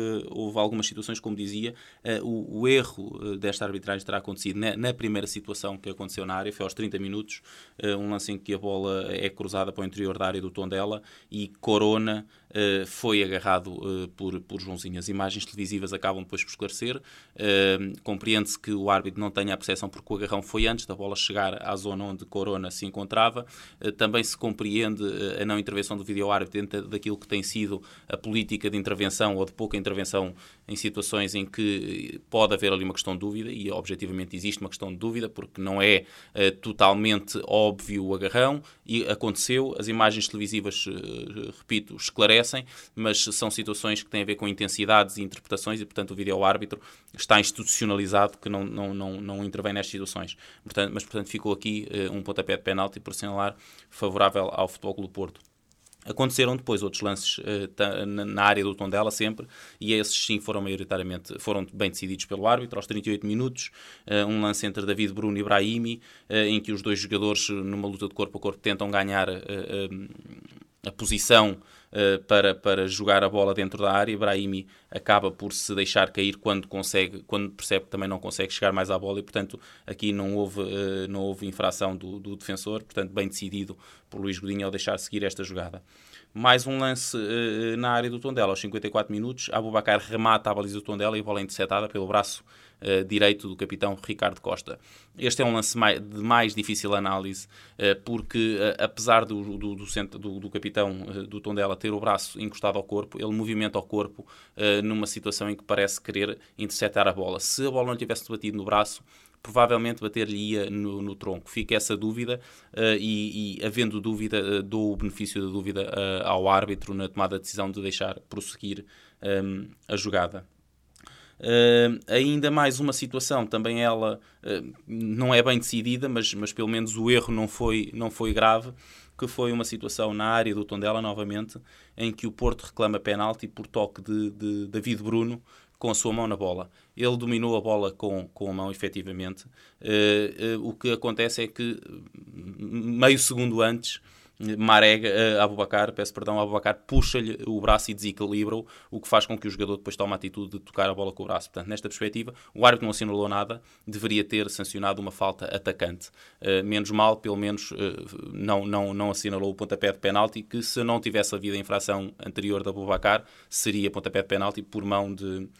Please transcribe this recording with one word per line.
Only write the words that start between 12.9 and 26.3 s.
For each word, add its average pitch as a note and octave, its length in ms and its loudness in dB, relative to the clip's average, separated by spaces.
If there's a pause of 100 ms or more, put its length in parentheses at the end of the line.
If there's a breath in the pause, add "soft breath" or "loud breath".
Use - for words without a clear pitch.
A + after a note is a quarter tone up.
agarrado, F#2 580 0
eh, F#2 360 -4
por, F#2 240 -4
por F#2+ 180 -8
Joãozinho. F2+ 400 -8
As F2+ 80 -8
imagens G2 380 -4
televisivas G2 480 -6
acabam F#2+ 280 -2
depois F#2 220 -6
por - 60 -10
esclarecer. A#2+ 520 -8 (320 loud breath)
Eh, G2 600 4 (100)
compreende-se G#2 560 0
que G#2+ 140 -6
o G2 160 -2
árbitro F#2+ 320 2
não G2+ 100 -4
tenha G2+ 220 -2
a F#2+ 40 -4
percepção F#2+ 300 -4
porque - 260 -8
o G2+ 40 -2
agarrão G2+ 160 -4 (100)
foi A2 220 0
antes A2+ 220 0
da F#2+ 80 -8
bola G2+ 200 -6
chegar F#2+ 460 -2
à G2 140 -4
zona G2 300 -6
onde F#2+ 200 -10
Corona F#2+ 460 -4
se - 140 -10
encontrava. A2 600 0 (360 loud breath)
Eh, G#2+ 100 -2
também A2 320 2
se - 140 -4
compreende, G#2+ 640 -2
eh, G2 380 -2
a G#2 40 -2
não G#2 120 0
intervenção G2+ 400 -4
do G2 60 -8
vídeo-árbitro G2+ 580 0